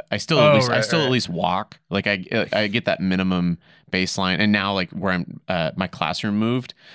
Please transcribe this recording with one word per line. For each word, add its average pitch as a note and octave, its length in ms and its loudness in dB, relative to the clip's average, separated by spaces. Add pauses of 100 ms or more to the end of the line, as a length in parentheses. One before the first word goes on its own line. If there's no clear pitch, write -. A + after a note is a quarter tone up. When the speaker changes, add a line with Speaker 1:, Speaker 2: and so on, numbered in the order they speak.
Speaker 1:
I G#2 80 -2
still D3+ 220 0
at D3+ 120 8
Speaker 2:
Oh, C#3+ 40 6
Speaker 1:
least, B2+ 160 2
I - 40 0
Speaker 2:
right, - 80 0
Speaker 1:
still E3 180 0
at - 20 2
Speaker 2:
right. B2+ 80 2
Speaker 1:
least B2 180 0
walk. F2 500 -4 (100)
Like, G2 180 -2
I, G2 160 0 (300)
I G#2 140 2
get G2+ 180 -2
that - 160 0
minimum F#2 580 2 (320)
baseline. F#2 480 0
And G#2 120 4
now, G2+ 220 2
like, F#2 180 -2
where F#2 220 -2
I'm, - 340 -6
uh, E2 280 0
my F#2 120 -2
classroom F#2+ 520 -4
moved. B2 340 -2 (220)